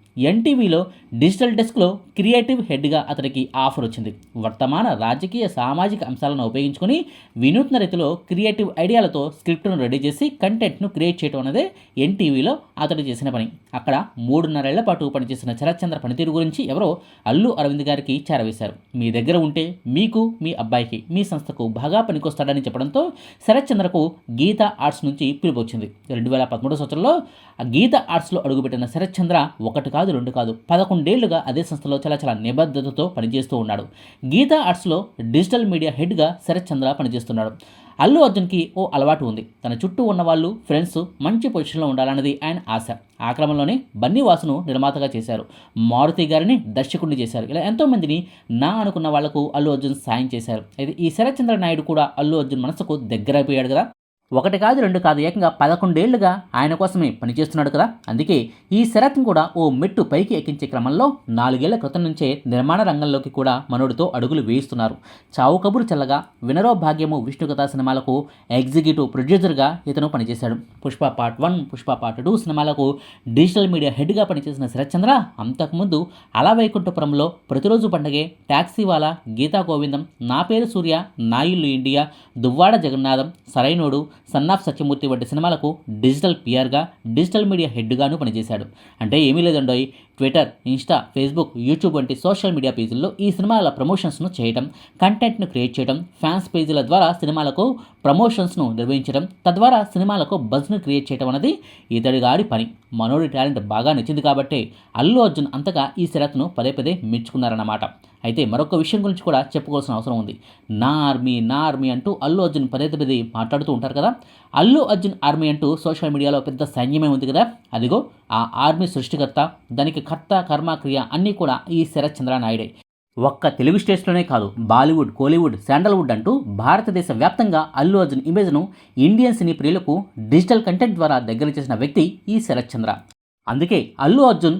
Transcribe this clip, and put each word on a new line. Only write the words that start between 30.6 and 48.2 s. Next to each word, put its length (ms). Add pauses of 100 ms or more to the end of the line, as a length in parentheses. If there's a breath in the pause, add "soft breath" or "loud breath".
పదకొండేళ్లుగా 800
అదే 160
సంస్థలో 340
చాలా, 200
చాలా 240
నిబద్ధతతో 680
పనిచేస్తూ 480
ఉన్నాడు. 280 (380 loud breath)
గీతా 380
ఆర్ట్స్‌లో 380 (320)
డిజిటల్ 360
మీడియా 260
హెడ్‌గా 360 (120)
శరత్ 280
చంద్ర 240
పనిచేస్తున్నాడు. 580 (480 loud breath)
అల్లు 220
అర్జున్కి 400 (160)
ఓ 80 (100)
అలవాటు 300
ఉంది. 180 (160)
తన 140
చుట్టూ 320
ఉన్న 180
వాళ్ళు, 280 (140)
ఫ్రెండ్స్ 340 (240)
మంచి 260
పొజిషన్‌లో 400
ఉండాలన్నది 440 (100)
ఆయన 260
ఆశ. 180 (340)
ఆ 120
క్రమంలోనే 420 (220)
బన్నీ 240
వాసును 360 (100)
నిర్మాతగా 420
చేశారు, 360 (400 loud breath)
మారుతి 420
గారిని 300 (120)
దర్శకుడిని 520
చేశారు. 260
ఇలా 140
ఎంతోమందిని 580 (320 loud breath)